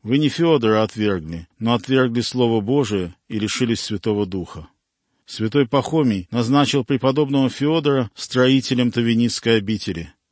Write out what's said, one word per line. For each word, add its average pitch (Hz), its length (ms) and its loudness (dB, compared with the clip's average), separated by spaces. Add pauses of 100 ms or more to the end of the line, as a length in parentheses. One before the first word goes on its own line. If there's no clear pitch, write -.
Вы 123 160 0
не 151 100 2
Феодора 123 540 2
отвергли, 90 680 -4 (100)
но 117 140 0
отвергли 127 480 0
Слово 117 400 0
Божие 101 540 -2 (140)
и 107 100 -6
лишились 113 420 -2
Святого 104 460 -2
Духа". 90 420 -10 (560)
Святой 113 420 -2
Пахомий 127 640 0
назначил 123 540 0
преподобного 135 640 0
Феодора 143 680 0
строителем 127 760 2
Тавинистской 117 640 2
обители, 98 560 -4 (200)